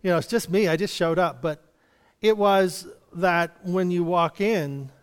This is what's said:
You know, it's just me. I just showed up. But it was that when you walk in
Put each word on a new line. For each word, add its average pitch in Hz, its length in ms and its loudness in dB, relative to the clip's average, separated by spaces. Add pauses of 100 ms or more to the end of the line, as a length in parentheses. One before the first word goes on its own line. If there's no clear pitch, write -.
You 185 100 -2
know, 170 80 2
it's 147 100 -6
just 226 200 -2
me. 190 200 2
I 160 80 2
just 196 180 -4
showed 165 240 0
up. 147 240 -2
But 151 180 -6 (600)
it 214 160 2
was 196 500 2 (280)
that 170 500 0
when 180 260 0
you 175 140 0
walk 170 360 0
in 143 520 -2 (100)